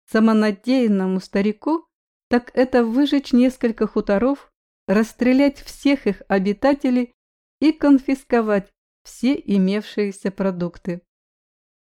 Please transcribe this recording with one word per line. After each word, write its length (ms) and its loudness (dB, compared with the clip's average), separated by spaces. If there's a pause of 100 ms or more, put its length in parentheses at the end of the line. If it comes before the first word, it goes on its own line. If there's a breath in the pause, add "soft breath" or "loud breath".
самонадеянному 1160 0
старику, 640 -4 (460)
так 240 -2
это 300 2
выжечь 500 -2
несколько 520 0
хуторов, 640 -4 (360)
расстрелять 720 0
всех 460 -4
их 220 -4
обитателей 840 -2 (480)
и 120 2
конфисковать 1000 0 (320)
все 300 -2
имевшиеся 960 -4
продукты. 720 -6 (880)